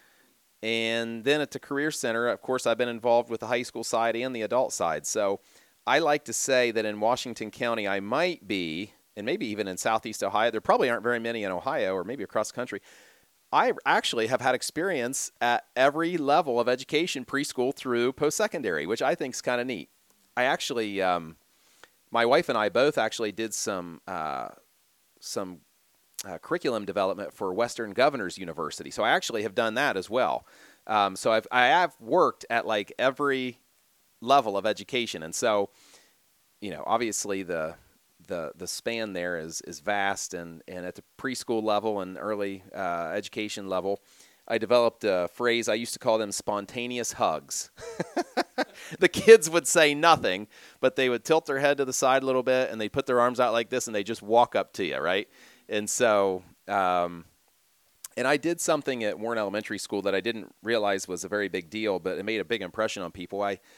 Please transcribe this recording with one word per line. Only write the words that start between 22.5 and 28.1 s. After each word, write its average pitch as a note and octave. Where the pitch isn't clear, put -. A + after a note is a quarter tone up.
and A#2
I G#2+
both C3
actually A2
did A2
some, F2+
uh, D2
some, F#2
uh, F2+
curriculum C3
development F#2+
for F#2+
Western A2+
Governors A#2+